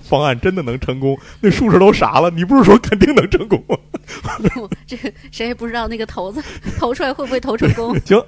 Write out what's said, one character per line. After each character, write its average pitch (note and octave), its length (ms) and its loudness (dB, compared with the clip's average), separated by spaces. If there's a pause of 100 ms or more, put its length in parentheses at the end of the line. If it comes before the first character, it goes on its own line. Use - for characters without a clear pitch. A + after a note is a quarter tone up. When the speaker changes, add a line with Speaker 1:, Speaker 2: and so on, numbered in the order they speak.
Speaker 1:
方 C#3+ 220 0
案 C3+ 160 0
真 F#3 160 -2
的 F#3 80 -4
能 B2 160 -6
成 C3 220 -6
功， C3+ 160 0 (240)
那 G#3+ 80 2
术 G#3 220 2
士 F3+ 80 6
都 G3 140 8
傻 - 280 2
了， E3 100 2
你 E3+ 140 -4
不 A3 120 2
是 B3+ 80 6
说 G3+ 140 10
肯 G#3+ 200 -2
定 C4+ 160 4
能 G#3 160 2
成 - 180 -2
功 - 200 0
吗？” B3 80 0 (640)
Speaker 2:
<laughs> G#3+ 480 -4
这 B3 100 -14
个 A3+ 140 -10 (200)
谁 - 160 -8
也 B3 80 -6
不 A#3 120 -12
知 A3+ 60 -8
道 A3+ 160 -6
那 A3+ 80 -8
个 A3 100 -6
骰 F#3+ 240 -10
子 C4+ 120 -10 (360)
投 A#3+ 140 -2
出 C#4 100 -6
来 C4+ 100 -2
会 C#4+ 120 -8
不 A#3+ 80 -6
会 B3+ 80 -2
投 A#3 160 -4
成 G3 160 2
功。 A#3 260 -4
Speaker 1:
<laughs> - 60 -6
行， G#3 240 4